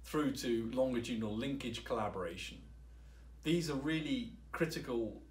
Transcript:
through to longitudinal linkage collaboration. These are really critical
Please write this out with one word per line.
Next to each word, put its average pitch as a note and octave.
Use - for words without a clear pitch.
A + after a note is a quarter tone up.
through D3
to A#2
longitudinal A#2
linkage C3
collaboration. F#2+
These D#3+
are C#3+
really C#3
critical A#2+